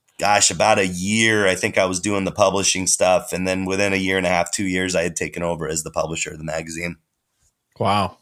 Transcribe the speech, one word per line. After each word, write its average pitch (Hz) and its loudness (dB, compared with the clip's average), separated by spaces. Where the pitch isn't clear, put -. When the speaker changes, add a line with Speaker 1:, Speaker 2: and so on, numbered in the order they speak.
Speaker 1:
gosh, 104 2
about 104 4
a 98 2
year, 104 2
I 92 2
think 101 -2
I 98 4
was 92 -2
doing 101 0
the 92 -4
publishing 95 2
stuff. 92 2
And 90 -4
then 92 -2
within 95 0
a 98 2
year 95 0
and 92 0
a 90 0
half, 87 0
two 101 -4
years, 92 0
I 85 2
had 85 -2
taken 82 -6
over 82 -4
as 78 -4
the 80 -12
publisher 80 -4
of 80 -14
the 78 -12
magazine. 82 -8
Speaker 2:
Wow. 104 0